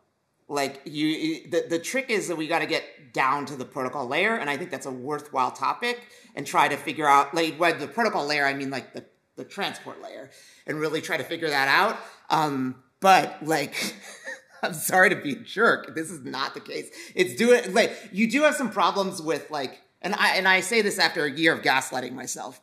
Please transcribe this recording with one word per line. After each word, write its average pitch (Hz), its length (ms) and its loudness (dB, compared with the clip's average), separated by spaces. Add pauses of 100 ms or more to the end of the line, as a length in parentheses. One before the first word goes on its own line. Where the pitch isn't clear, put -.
(500)
Like, 139 340 -4
you, 151 240 -2
you, 160 420 -4
the, 165 200 0
the 165 100 0
trick 262 300 -4
is 190 180 -2
that 170 80 -4
we 156 120 -6
gotta 160 180 0
get 151 480 -6
down 139 340 2
to 143 80 -10
the 127 100 -8
protocol 127 420 -6
layer, 185 280 0
and 147 140 -4
I 143 80 -2
think 180 120 -8
that's - 160 -10
a 139 60 -8
worthwhile 131 600 -4
topic, 240 540 -4 (300)
and 143 100 -8
try 151 220 4
to 143 100 0
figure 151 300 -2
out, 139 260 6
like, 160 260 0
with 165 200 2
the 143 80 -8
protocol 202 380 -2
layer, 147 200 0
I 139 80 2
mean, 139 160 -6
like, 127 240 -8
the, 131 120 -14 (300)
the 139 80 -12
transport 135 580 -10
layer, 104 300 -16 (340)
and 151 140 -4
really 156 220 -2
try 165 160 -4
to 135 60 -2
figure 160 260 -4
that 139 180 2
out. 190 300 4 (320)
Um, 139 520 0 (180)
but, 175 460 6
like, 147 500 -2 (340)
<laughs> - 340 -16
I'm 214 100 -2
sorry 185 360 4
to 175 60 0
be 147 180 -6
a - 20 -8
jerk. 180 600 0
This 160 140 -6
is 156 160 -12
not 135 280 -4
the 135 80 -10
case. 147 280 -10 (240)
It's 147 220 2
doing, 226 380 6
like, 202 180 4 (200)
you 214 180 2
do 285 140 0
have 294 120 6
some 277 160 -2
problems 190 500 0
with, 156 300 -4
like, 139 300 -8 (180)
and 190 140 -6
I, 190 220 2
and 190 120 2
I 185 140 6
say 220 220 2
this 190 160 0
after 165 260 2
a 147 60 -2
year 160 220 4
of 123 100 -6
gaslighting 131 500 0
myself 127 500 -10